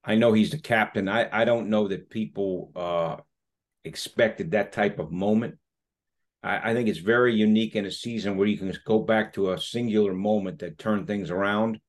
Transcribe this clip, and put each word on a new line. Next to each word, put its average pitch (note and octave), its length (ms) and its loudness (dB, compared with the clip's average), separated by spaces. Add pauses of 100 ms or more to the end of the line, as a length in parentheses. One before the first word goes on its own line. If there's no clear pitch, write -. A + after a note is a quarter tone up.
I A2 120 -2
know A2+ 180 6
he's G#2+ 180 4
the D3+ 80 -6
captain. G#2+ 480 0
I, A2 240 0
I A2+ 140 2
don't A#2 240 0
know G#2+ 180 2
that F#2 220 -8
people, G2 640 -6
uh, F2 420 -2 (680)
expected F#2 680 -2
that G2+ 220 0
type G#2 260 0
of D#2+ 100 -8
moment. G#2+ 460 0 (880)
I, G2+ 280 -2
I - 20 2
think A#2 160 2
it's E2 100 -2
very A#2 340 4
unique G#2+ 440 4
in G2+ 80 -2
a F2+ 60 -6
season G#2 440 -6
where G2 100 4
you G#2 120 2
can F#2 160 -4 (120)
go A2 140 2
back G#2+ 340 0
to G2 200 0
a F2 60 -4
singular G#2+ 540 0
moment F#2+ 460 -2
that E2 180 -10
turned G#2 300 -2
things G2 240 -4
around G#2 580 0